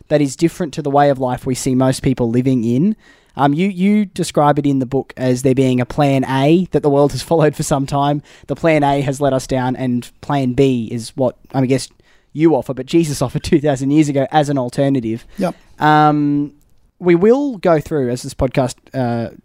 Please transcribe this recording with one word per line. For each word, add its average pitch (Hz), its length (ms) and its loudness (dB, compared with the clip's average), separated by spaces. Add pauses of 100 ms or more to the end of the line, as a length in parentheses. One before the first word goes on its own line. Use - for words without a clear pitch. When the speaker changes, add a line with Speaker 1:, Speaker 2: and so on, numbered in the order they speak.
Speaker 1:
that 147 120 2
is 139 140 -2
different 165 400 -2
to 160 80 -6
the 147 80 -4
way 143 180 4
of 135 80 0
life 123 300 -6
we 131 80 -2
see 131 180 -2
most - 300 0
people 123 260 0
living 127 340 0
in. 139 320 0 (420)
Um, 143 160 2
you, 180 160 0
you 202 360 0
describe 147 540 0
it 143 80 -2
in 139 120 0
the 131 60 -2
book 127 320 -4
as 127 240 0
there 131 140 2
being 127 260 2
a 123 40 -4
plan 139 400 0
A 143 460 2
that 143 120 0
the 151 80 2
world 143 220 4
has 127 100 -8
<laughs> - 80 -6
followed 151 240 2
for 160 80 -4
some 139 240 -2
time. 147 340 -2 (260)
The 143 80 -6
plan 156 280 2
A 143 180 2
has 135 180 -4
let 139 140 0
us 131 140 -4
down, 127 280 -2
and 123 360 -4 (100)
plan 135 320 -2
B 123 380 2
is 113 260 -8
what, 127 200 -2 (180)
I 135 100 2
guess, 127 240 -2 (440)
you 151 220 2
offer, 127 180 -4
but 127 120 -10
Jesus 156 360 0
<laughs> - 0 -
offered 139 220 -4
two 170 160 2
thousand 139 320 -2
years 151 180 4
ago 135 220 0
as 147 180 2
an 143 80 -2
alternative. 123 680 -2 (120)
Speaker 2:
Yep. 180 180 -4 (260)
Speaker 1:
Um, 151 720 2 (460)
we 175 160 4
will 240 420 2
go 165 220 2
through, 143 300 -4
as 123 140 -4
this 139 100 -12
podcast, 131 420 -2 (180)
uh, 117 400 -4 (120)